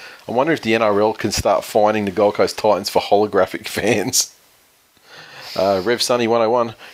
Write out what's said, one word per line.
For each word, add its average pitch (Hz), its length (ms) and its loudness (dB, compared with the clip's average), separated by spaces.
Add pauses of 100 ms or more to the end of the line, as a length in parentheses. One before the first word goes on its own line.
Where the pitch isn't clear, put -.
(280)
I - 40 -8
wonder 135 220 0
if 123 80 -4
the 127 140 0
N 113 60 2
R 104 180 2
L 107 140 2
can 104 180 -6
start - 320 0
fining 107 420 2
the 98 60 -4
Gold 104 240 2
Coast 95 220 -2
Titans 101 320 0
for - 120 0
holographic 101 640 0
<laughs> - 0 -
fans. - 680 -2 (1200)
Uh, 95 280 2
Rev 113 180 0
Sunny 120 260 0
one 117 140 2
oh 110 80 2
one, 117 260 0 (180)